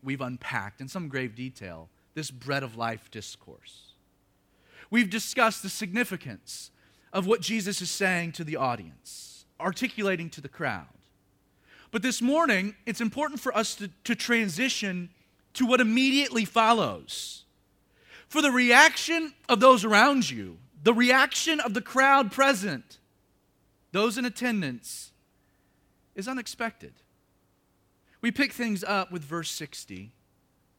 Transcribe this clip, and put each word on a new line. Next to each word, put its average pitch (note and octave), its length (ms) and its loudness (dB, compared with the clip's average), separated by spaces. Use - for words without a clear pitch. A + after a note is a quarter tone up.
we've C3+ 180 -6
unpacked, B2 600 -8
in C3+ 80 -14
some E3+ 200 -10
grave C3 280 -6
detail, F#2+ 520 -12
this D3+ 180 -10
bread C3+ 320 -6
of A2+ 120 -12
life A2+ 340 -8
discourse. - 840 -20
We've A3 200 2
discussed A3+ 520 0
the G3 60 -10
significance F3+ 1040 -8
of F#3 140 -2
what G#3+ 140 2
Jesus G3+ 400 -4
is F3+ 120 -6
saying F3 400 -2
to E3+ 120 -10
the D#3 120 -6
audience, A2+ 880 -6
articulating F#3 720 -4
to - 100 -16
the C#3 80 -14
crowd. G#2 400 -6
But G#3+ 100 -4
this A#3+ 180 -2
morning, A#3+ 540 2
it's A3+ 140 -6
important C#4 380 -2
for A#3+ 180 -6
us G#3+ 200 -2
to, G3+ 120 -10
to A#3+ 140 -2
transition G3+ 920 -2
to B3+ 100 0
what B3+ 160 6
immediately B3+ 640 2
follows. F#3+ 1000 0
For D4+ 140 0
the D4 80 4
reaction C#4 840 6
of A3+ 120 2
those B3+ 240 8
around A3+ 440 6
you, F#2+ 300 -10
the G3+ 100 6
reaction C4 680 2
of A3 140 -4
the A#3 60 -2
crowd C4+ 520 4
present, G3+ 640 0
those G#3 260 0
in B3+ 60 -2
attendance, G#3 880 -6
is G3 100 -10
unexpected. A#3+ 680 -8
We A#3 120 0
pick C#4 200 -2
things A3 300 -4
up F#3+ 300 -2
with F3 100 -8
verse D#3 260 -8
sixty G#2 640 -14